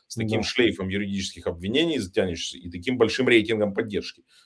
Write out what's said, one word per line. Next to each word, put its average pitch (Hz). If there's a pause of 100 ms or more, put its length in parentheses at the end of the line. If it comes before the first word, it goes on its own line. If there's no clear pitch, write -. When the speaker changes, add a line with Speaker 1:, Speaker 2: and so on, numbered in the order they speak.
Speaker 1:
с -
таким 113
Speaker 2:
Да. 101
Speaker 1:
шлейфом 98
юридических 98
обвинений 117
затянущийся 92
и 87
таким 92
большим 117
рейтингом 107
поддержки. - (220)